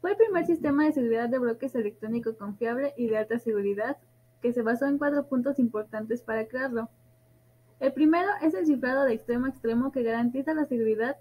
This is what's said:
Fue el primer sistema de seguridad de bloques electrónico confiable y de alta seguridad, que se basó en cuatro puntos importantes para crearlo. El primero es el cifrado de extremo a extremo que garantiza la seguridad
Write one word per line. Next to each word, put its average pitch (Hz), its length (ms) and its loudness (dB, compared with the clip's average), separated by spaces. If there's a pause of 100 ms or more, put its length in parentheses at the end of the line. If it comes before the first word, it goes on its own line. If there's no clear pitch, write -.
Fue 359 100 -2
el 415 60 -2
primer 403 280 4
sistema 302 380 2
de 302 80 4
seguridad 233 380 0
de 254 100 0
bloques 240 360 -2
electrónico 226 600 -4
confiable 233 600 -4
y 240 100 -2
de 220 100 0
alta 220 220 -2
seguridad, 208 580 -2 (440)
que 240 100 0
se 240 100 -2
basó 240 240 0
en 285 120 2
cuatro 285 300 0
puntos 269 300 0
importantes 220 640 -2
para 220 240 -4
crearlo. 240 440 -4 (880)
El 269 140 2
primero 320 360 4 (120)
es 320 120 2
el 370 120 0
cifrado 269 400 2
de 240 80 4
extremo 240 320 -2
a 269 40 0
extremo 240 420 0
que 254 120 0
garantiza 240 500 0
la 311 120 0
seguridad 226 560 0